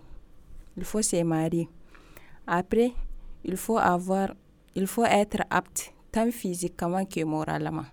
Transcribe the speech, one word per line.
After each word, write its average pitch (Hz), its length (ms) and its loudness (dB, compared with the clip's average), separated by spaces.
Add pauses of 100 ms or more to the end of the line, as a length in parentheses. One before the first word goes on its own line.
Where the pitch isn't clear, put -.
(760)
Il 180 80 -6
faut 214 160 -2
se 180 220 2
marier. 165 460 2 (800)
Après, 220 460 2 (520)
il 185 120 -2
faut 226 220 0
avoir, 185 560 2 (400)
il 190 120 -2
faut 233 200 2
être 208 420 4
apte - 460 -2 (160)
tant 226 200 2
physiquement 180 760 -2
que 165 180 -2
moralement. 156 680 -2